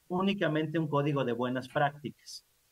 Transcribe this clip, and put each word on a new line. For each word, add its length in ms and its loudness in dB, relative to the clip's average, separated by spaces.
únicamente 680 0
un 100 0
código 380 2
de 80 0
buenas 340 -2
prácticas. 800 -4